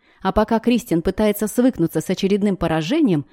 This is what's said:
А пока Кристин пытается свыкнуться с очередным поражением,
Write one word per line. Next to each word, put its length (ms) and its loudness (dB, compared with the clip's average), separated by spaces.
А 120 -2
пока 260 2
Кристин 420 0
пытается 480 0
свыкнуться 540 0
с 80 -6
очередным 480 0
поражением, 760 0